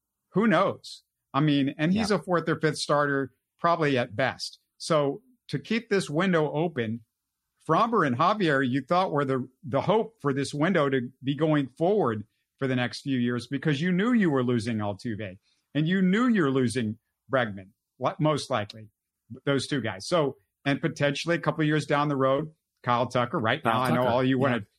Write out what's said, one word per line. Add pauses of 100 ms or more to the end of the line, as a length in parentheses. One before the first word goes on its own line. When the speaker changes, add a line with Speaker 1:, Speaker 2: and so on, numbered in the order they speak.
(300)
Speaker 1:
who
knows? (320)
I
mean,
and
he's
Speaker 2:
Yeah.
Speaker 1:
a
fourth
or
fifth
starter, (260)
probably
at
best. (180)
So (260)
to
keep
this
window
open, (680)
Framber
and
Javier,
you
thought
were
the, (160)
the
hope
for
this
window
to (140)
be
going (100)
forward (340)
for
the
next
few
years,
because
you
knew
you
were
losing
Altuve (360)
and
you
knew
you're
losing (340)
Bregman, (300)
li-,
most
likely, (560)
those
two
guys.
So, (300)
and
potentially
a
couple
of
years
down
the
road, (300)
Kyle
Tucker.
Right
Speaker 2:
Kyle
Speaker 1:
now,
I
know
Speaker 2:
Tucker.
Speaker 1:
all
you
wanna (220)